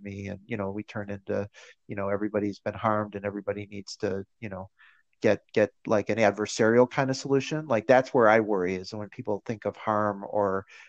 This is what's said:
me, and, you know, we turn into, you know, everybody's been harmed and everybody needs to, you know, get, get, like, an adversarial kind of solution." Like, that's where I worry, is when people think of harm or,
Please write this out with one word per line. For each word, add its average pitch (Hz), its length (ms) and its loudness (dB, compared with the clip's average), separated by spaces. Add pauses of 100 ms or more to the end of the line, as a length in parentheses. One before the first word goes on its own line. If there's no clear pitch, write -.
me, 101 240 -10
and, 101 200 -10
you 117 100 -8
know, 98 140 -4
we 104 120 -8
turn 104 280 -10
into, 101 380 -6 (380)
you - 80 -12
know, 101 140 -4
everybody's 101 500 -2
been 104 160 -8
harmed 107 400 -2
and 98 100 -8
everybody 101 460 -6
needs 101 280 -14
to, 98 260 -4 (160)
you 113 80 -10
know, 95 200 -12 (520)
get, 107 220 2 (100)
get, 107 180 2 (160)
like, 104 220 0
an 104 100 -2
adversarial 110 720 4
kind 135 200 0
of 135 60 -4
solution." 139 520 -2
Like, 110 180 0
that's 131 260 6
where 117 160 6
I 110 120 8
worry, 95 340 0
is 92 180 -8
when 104 180 -10
people 107 360 -6
think 110 180 -8
of 101 120 -4
harm 104 520 -2
or, 98 360 0 (240)